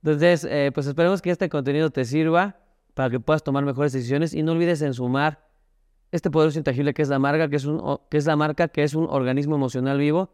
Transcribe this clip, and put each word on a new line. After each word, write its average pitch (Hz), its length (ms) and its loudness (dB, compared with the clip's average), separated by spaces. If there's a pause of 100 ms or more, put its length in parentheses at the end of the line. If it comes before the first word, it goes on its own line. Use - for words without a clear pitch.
Entonces, 156 440 2
eh, 143 240 0
pues 139 140 -4
esperemos 170 360 0
que 180 100 -2
este 175 160 -2
contenido 147 420 0
te 131 140 -2
sirva 160 560 0 (340)
para 131 160 -2
que 123 80 -2
puedas 151 240 0
tomar 139 220 -2
mejores 139 280 -2
decisiones 135 400 -2
y 156 120 -4
no 165 80 0
olvides 170 300 0
en 139 120 -2
sumar 135 500 -2 (680)
este 170 180 -2
poderoso 156 260 4
intangible 139 380 0
que 156 80 -2
es 139 60 0
la 139 100 0
marca, 147 300 2
que 143 80 -2
es 135 80 -2
un 151 180 -2
o-, - 260 -6
que 151 80 -2
es 147 100 2
la 156 100 2
marca, 151 320 0
que 147 160 0
es 147 100 -2
un 160 160 0
organismo 139 460 0
emocional 131 420 0
vivo 156 360 0